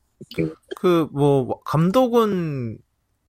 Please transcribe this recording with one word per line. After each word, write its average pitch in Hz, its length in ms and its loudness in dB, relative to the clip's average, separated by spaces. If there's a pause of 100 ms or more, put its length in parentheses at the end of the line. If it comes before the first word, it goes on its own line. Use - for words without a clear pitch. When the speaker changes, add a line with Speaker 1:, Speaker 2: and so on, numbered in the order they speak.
(200)
Speaker 1:
느낌은. - 360 -8 (220)
Speaker 2:
그, 170 340 2
뭐, 139 520 0
감독은 175 1120 0 (520)